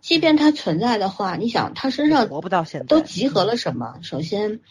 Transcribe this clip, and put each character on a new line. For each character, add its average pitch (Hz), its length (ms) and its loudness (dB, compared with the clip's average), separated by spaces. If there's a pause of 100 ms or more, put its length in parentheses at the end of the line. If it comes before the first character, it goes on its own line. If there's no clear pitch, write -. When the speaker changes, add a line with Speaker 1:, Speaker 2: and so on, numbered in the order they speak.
Speaker 1:
即 339 160 2
便 311 200 4
她 302 140 6
存 175 280 -2
在 233 180 0
的 196 120 0
话， 185 260 -4
你 202 140 -2
想 156 260 -2
她 269 160 -2
身 294 180 2
上 269 180 4
Speaker 2:
活 147 140 -8
不 185 80 -8
到 180 140 0
现 156 180 -8
在。 127 60 -10
Speaker 1:
都 156 140 6
集 233 280 -4
合 185 160 2
了 226 120 0
什 147 200 -6
么？ 117 200 -8
Speaker 2:
嗯。 - 60 -18
Speaker 1:
首 139 200 -6
先 208 360 -4 (120)